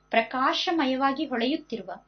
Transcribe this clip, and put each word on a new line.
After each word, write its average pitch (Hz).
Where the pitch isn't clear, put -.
ಪ್ರಕಾಶಮಯವಾಗಿ 269
ಹೊಳೆಯುತ್ತಿರುವ 233